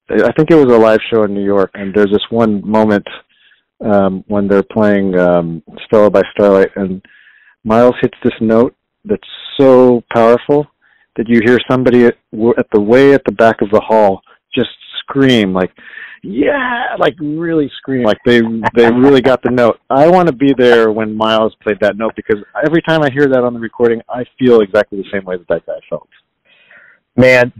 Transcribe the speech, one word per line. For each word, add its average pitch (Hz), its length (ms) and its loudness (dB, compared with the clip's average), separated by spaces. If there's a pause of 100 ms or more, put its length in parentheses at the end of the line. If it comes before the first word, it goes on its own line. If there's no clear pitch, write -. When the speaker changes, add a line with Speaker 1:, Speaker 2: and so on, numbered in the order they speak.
Speaker 1:
I - 240 0
think 156 180 0
it 165 40 6
was 131 180 4
a 117 40 4
live 110 220 4 (120)
show 110 120 0
in 101 100 -4
New 101 100 -6
York, 98 300 -2
and 98 200 -12
there's 101 180 0
this 104 180 -2
one 107 380 -2
moment, 107 380 0 (760)
um, 98 460 -2
when 101 200 -4
they're 98 160 0
playing, 101 560 -2
um, 87 420 -2 (240)
Stella 104 240 2
by 95 120 2 (100)
Starlight, 98 440 2
and 95 260 -8 (640)
Miles 120 380 2
hits - 220 -6
this 123 160 -2
note 113 360 0 (280)
that's - 240 -8 (320)
so 127 440 4 (100)
powerful 120 540 0 (480)
that 113 140 -6
you 117 160 2
hear 123 140 4 (100)
somebody 123 360 2
at, 120 120 0 (140)
w-, 113 260 -2
at 127 140 -4
the, 107 80 2
way 127 340 4
at 139 120 0
the - 60 -2
back 110 300 0
of 104 100 -4
the 110 80 2
hall 107 420 0 (320)
just 120 160 -4 (300)
scream, 120 540 0
like, 92 180 -2 (520)
"Yeah!" 247 760 -6
Like, - 200 -2
really 156 580 -6
scream. 131 260 -6
Like, 107 220 -2
they, 120 160 2 (340)
they 117 160 4
really 131 300 4
got 127 200 0
the 120 100 -4
note. 123 280 0 (100)
I 135 180 2
wanna 175 240 2
be 139 260 -2
there 117 340 2
when 107 240 -6
Miles 110 460 -2
played 104 200 -4
that 101 160 -2
note, 110 180 -6
because 107 220 -6 (280)
every 160 160 -2
time 160 200 0
I 147 100 0
hear 143 160 0
that 127 160 0
on 123 100 -4
the 120 60 -12
recording, 113 500 -2
I 123 160 -10 (120)
feel 120 240 4
exactly 101 380 -2
the 92 120 -12
same 98 140 -8
way 92 120 -8
that 87 100 -18
that 85 180 -6
guy 80 140 -12 (100)
felt. - 200 -12 (1080)
Speaker 2:
Man, 123 420 4